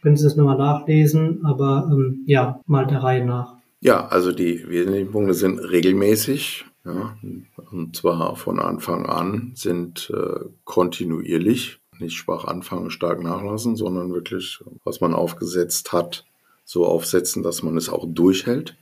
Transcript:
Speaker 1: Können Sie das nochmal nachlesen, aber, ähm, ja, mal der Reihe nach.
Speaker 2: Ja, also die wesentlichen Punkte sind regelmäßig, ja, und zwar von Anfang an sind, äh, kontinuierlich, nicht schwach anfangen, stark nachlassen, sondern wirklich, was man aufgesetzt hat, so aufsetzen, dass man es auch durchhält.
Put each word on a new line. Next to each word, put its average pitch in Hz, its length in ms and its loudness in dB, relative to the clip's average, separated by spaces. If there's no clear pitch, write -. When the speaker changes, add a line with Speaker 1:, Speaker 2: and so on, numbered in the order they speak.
Speaker 1:
Können 147 100 8
Sie 147 60 2
das 147 140 6
nochmal 143 200 6
nachlesen, 156 880 4
aber, 139 460 2
ähm, 135 360 2
ja, 131 380 2
mal 135 220 2
der 139 160 0
Reihe 127 220 2
nach. 123 320 -4
Speaker 2:
Ja, 92 260 4
also 90 240 2
die 85 380 -2
wesentlichen 95 420 0
Punkte 101 240 2
sind 92 240 2
regelmäßig, 98 1080 2
ja, 98 320 -8
und 82 240 -10
zwar 85 400 -2
von 92 240 -4
Anfang 90 460 -4
an 104 500 -4
sind, 87 580 -6
äh, - 300 -4
kontinuierlich, 87 1160 -2
nicht 85 160 -8
schwach - 300 -6
anfangen, 90 460 -6
stark 85 300 -4
nachlassen, 101 540 -4
sondern 90 380 -4
wirklich, 90 480 -8
was - 160 -8
man 85 120 2
aufgesetzt 87 800 -2
hat, - 320 -2
so 87 220 0
aufsetzen, 87 560 0
dass 87 220 -4
man 82 120 -2
es 80 120 -2
auch - 200 -6
durchhält. 92 720 2